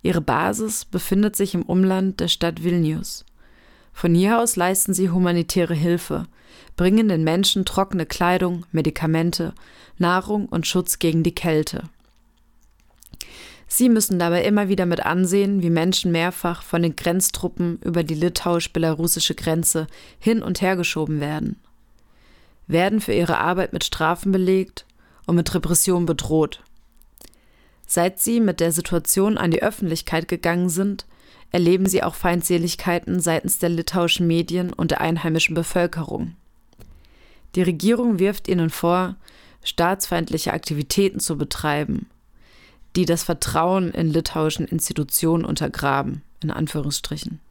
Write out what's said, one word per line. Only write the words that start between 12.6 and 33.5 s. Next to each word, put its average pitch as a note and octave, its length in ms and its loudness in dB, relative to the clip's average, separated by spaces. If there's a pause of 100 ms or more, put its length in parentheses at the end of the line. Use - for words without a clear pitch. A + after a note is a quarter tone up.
Sie B3 200 4
müssen G#3+ 320 4
dabei E3+ 240 2
immer G#3 240 2
wieder F#3+ 180 2
mit E3+ 180 0
ansehen, F#3+ 560 2
wie E3+ 100 2
Menschen E3+ 420 2
mehrfach E3+ 500 -2
von E3+ 200 -2
den E3 120 0
Grenztruppen F3 880 -2
über E3+ 220 0
die D#3 100 -4
litauisch-belarussische E3 1200 0
Grenze E3 540 -2 (320)
hin A3+ 200 2
und - 200 -4
her F#3+ 160 2
geschoben D#3 420 -2
werden. D3+ 380 -4 (1120)
Werden F#3+ 320 2
für - 120 -4
ihre E3+ 260 2
Arbeit F3+ 340 -2
mit - 100 -4
Strafen F3 480 -2
belegt F#3+ 560 0 (400)
und E3+ 80 2
mit F3 180 2
Repression F3 540 2
bedroht. D#3 560 0 (1300)
Seit F3+ 320 0
sie A#3 180 2
mit G3+ 220 2
der E3+ 100 2
Situation F3 680 0
an F3 140 0
die - 140 2
Öffentlichkeit E3 640 -2
gegangen F3 400 0
sind, F#3+ 360 -2 (460)
erleben F#3 360 4
sie F3+ 180 2
auch E3 100 -4
Feindseligkeiten F3 1040 0
seitens E3 400 0